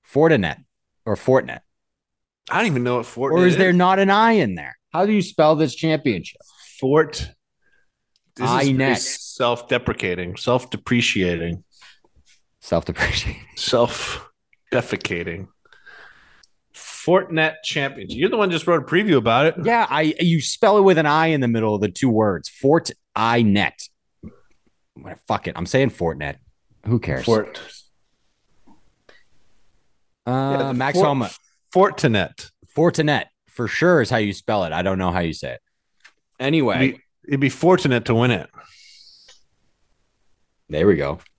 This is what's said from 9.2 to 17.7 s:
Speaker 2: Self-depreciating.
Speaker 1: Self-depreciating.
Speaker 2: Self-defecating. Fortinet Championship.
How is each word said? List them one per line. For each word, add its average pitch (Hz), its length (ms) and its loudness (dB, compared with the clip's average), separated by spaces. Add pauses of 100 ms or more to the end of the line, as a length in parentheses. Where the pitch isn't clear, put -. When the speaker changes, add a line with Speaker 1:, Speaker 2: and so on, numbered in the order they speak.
Speaker 2:
Self-depreciating. 92 1300 -2 (960)
Speaker 1:
Self-depreciating. - 840 -4 (140)
Speaker 2:
Self-defecating. - 1900 -4 (1300)
Fortinet 165 880 -2
Championship. 120 560 -6